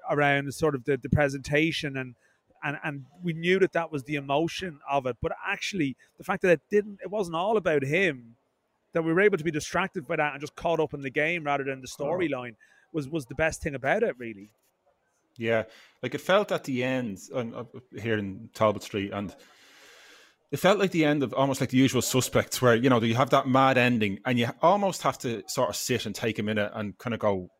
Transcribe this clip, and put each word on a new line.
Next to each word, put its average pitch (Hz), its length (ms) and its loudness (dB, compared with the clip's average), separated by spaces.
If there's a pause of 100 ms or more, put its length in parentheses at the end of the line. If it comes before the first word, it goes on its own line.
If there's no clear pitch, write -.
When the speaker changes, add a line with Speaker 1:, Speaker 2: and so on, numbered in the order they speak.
Speaker 1:
around 143 440 2
sort 151 220 0
of 123 100 -6
the, 139 120 2
the 127 120 -8
presentation, 143 880 0
and, 127 180 -8 (480)
and, 147 200 -6
and 143 220 -8 (160)
we 175 120 -4
knew 175 260 2
that 185 140 4
that 165 180 -2
was 143 120 -4
the 147 120 -4
emotion 147 640 -2 (100)
of 139 180 0
it. 120 140 -4
But 165 120 -2 (120)
actually, 185 520 -4 (200)
the - 60 -20
fact 196 200 -2
that 185 80 6
it 160 180 4
didn't, 208 340 0
it 185 80 -10
wasn't 185 240 -2
all 202 220 2
about 156 260 2
him, 139 520 -2 (580)
that 165 80 0
we 165 100 0
were 175 100 4
able 202 160 6
to 151 60 -6
be 165 80 -2
distracted 160 560 -4
by 165 80 -4
that 151 160 0
and 139 80 -12
just 143 160 -12
caught 165 240 0
up 151 140 0
in 143 80 -10
the 135 80 -6
game 156 340 -2
rather 143 220 -2
than 135 160 -6
the 127 180 -14
Speaker 2:
Oh. 147 40 -4
Speaker 1:
storyline 139 520 -4 (380)
was, 143 160 -4
was 151 160 -6
the 135 100 -14
best 156 260 -2
thing 147 140 -4
about 147 280 0
it, 156 140 -2
really. 113 340 -14 (840)
Speaker 2:
Yeah, 113 260 2 (380)
like, 127 140 -6
it 135 60 -6
felt 196 320 2
at 156 100 -4
the 123 180 -2
end, 123 380 -2 (140)
and, 117 200 -4
uh, 117 120 -10 (340)
here 110 180 0
in 101 360 -8
Talbot 104 300 2
Street, 101 280 -6
and 101 240 -8 (1160)
it 143 60 -6
felt 190 220 4
like 196 120 2
the 165 120 2
end 147 200 2
of 110 100 -4
almost 135 260 2
like 131 120 -2
The 127 60 2
Usual 127 240 4
Suspects, - 600 0
where, 120 140 8
you 123 140 4
know, 117 120 6
you 113 140 2
have 131 160 2
that 135 160 4
mad 131 300 6
ending 113 480 2
and 123 140 2
you 117 80 2 (140)
almost 196 400 4
have 135 180 0
to 113 280 -6
sort 123 220 0
of 101 60 -6
sit - 300 -2
and 104 100 -8
take 113 240 -4
a 113 40 -2
minute 107 300 -2
and 104 240 -8
kind 120 160 -6
of - 60 -6
go 98 300 0 (100)